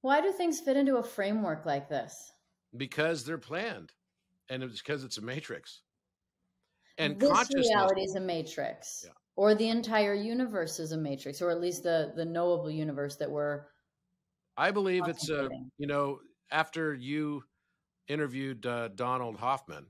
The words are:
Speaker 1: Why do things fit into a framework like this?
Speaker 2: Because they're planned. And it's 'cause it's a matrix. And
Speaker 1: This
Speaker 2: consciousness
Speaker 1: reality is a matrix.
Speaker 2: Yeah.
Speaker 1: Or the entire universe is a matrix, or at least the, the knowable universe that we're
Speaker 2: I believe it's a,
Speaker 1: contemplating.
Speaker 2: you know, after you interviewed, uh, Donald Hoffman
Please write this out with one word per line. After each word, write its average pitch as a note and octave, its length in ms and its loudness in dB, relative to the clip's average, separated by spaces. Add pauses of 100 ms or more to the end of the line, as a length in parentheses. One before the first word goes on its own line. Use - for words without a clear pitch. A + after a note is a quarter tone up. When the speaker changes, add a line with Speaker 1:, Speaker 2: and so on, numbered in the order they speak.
Speaker 1:
Why C#4 200 6
do F#4+ 100 2
things F4 280 0
fit C4+ 180 2
into C4+ 200 6
a A3+ 60 2
framework G3+ 600 -2
like C#3+ 240 0
this? A#2+ 420 -6 (440)
Speaker 2:
Because D3+ 500 -2
they're D#3+ 120 -6
planned. D3+ 560 -8 (560)
And C3 140 -6
it's - 180 -10
'cause D3 220 -4
it's B2 140 -10
a G#2+ 40 -8
matrix. A#2+ 600 -10 (1160)
And D#3 220 0
Speaker 1:
This C#4 100 8
Speaker 2:
consciousness B3 380 4
Speaker 1:
reality F#3+ 360 4
is F#3+ 120 -4
a F#3+ 60 -2
matrix. D#3+ 840 -6
Speaker 2:
Yeah. - 60 -20 (240)
Speaker 1:
Or G#3 180 8
the A3 160 4
entire A3 440 2
universe G#3 680 -2
is D#3+ 140 -4
a D#3+ 40 -2
matrix, C#3+ 440 -4
or F3 100 2
at E3+ 80 2
least F3 240 -2
the, D#3+ 320 2
the E3 100 -2
knowable E3 460 2
universe C#3+ 460 -4
that D3 120 -4
we're D3 360 -2 (880)
Speaker 2:
I E3 160 2
believe F#3 360 2
it's - 220 -4
a, D#3 60 0
Speaker 1:
contemplating. C3 420 -4
Speaker 2:
you C#3+ 100 -6
know, C#3+ 320 0 (300)
after D#3 440 0
you C#3+ 500 -4 (640)
interviewed, C3+ 580 -4
uh, A#2+ 240 -2
Donald B2 480 -2
Hoffman A#2+ 520 -4